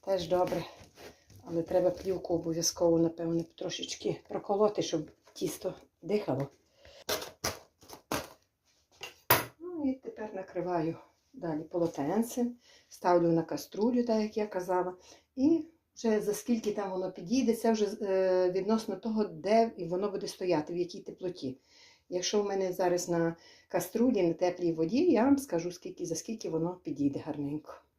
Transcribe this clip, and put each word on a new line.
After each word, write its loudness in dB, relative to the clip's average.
Теж -2
добре. 2
Але -2
треба 4
плівку -2
обов'язково, 2
напевне, 2
трошечки -6
проколоти, 0
щоб -4
тісто -6
дихало. -2
Ну -4
і -2
тепер -10
накриваю -4
далі -6
полотенцем, -2
ставлю 4
на 4
каструлю, 0
так 2
як -2
я 0
казала, -2
і 4
вже 0
за -2
скільки -2
там -4
воно -4
підійде, 2
це 2
вже, 2
е, 4
відносно 0
того, 0
де 2
і -6
воно -2
буде -6
стояти, 0
в -4
якій -4
теплоті. -8
Якщо 0
в 0
мене -2
зараз 0
на 2
каструлі, 2
на 4
теплій 0
воді, 4
я 6
вам 6
скажу, -2
скільки, -10
за -4
скільки -8
воно -2
підійде -2
гарненько. -8